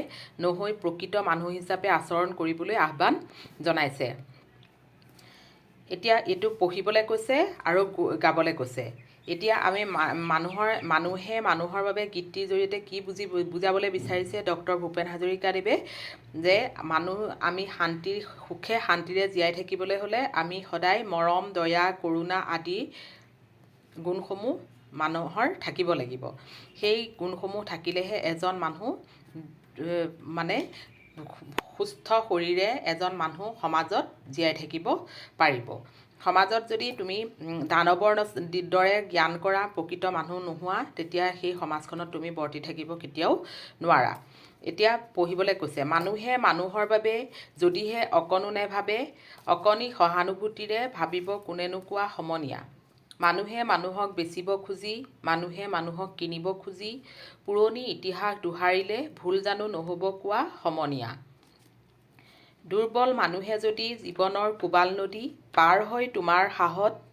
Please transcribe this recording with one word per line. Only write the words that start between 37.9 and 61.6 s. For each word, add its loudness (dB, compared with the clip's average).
নচ-, -2
দি-, -4
দৰে 4
জ্ঞান 4
কৰা 2
প্ৰকৃত -4
মানুহ -2
নোহোৱা, -4
তেতিয়া 0
সেই -2
সমাজখনত -6
তুমি -8
বৰ্তি -6
থাকিব -10
কেতিয়াও 0
নোৱাৰা। 6
এতিয়া 4
পঢ়িবলৈ 2
কৈছে, -4
"মানুহে 0
মানুহৰ 2
বাবে 2
যদিহে 2
অকণো 2
নেভাবে, -2
অকণি 2
সহানুভূতিৰে 2
ভাবিব -2
কোনেনো -6
কোৱা -2
সমনীয়া। -4
মানুহে 2
মানুহক 0
বেচিব -2
খুজি, -8
মানুহে -2
মানুহক -4
কিনিব -4
খুজি, -10
পুৰণি 2
ইতিহাস -4
দোহাৰিলে 0
ভুল 0
জানো -2
নহ'ব -4
কোৱা 0
সমনীয়া। -2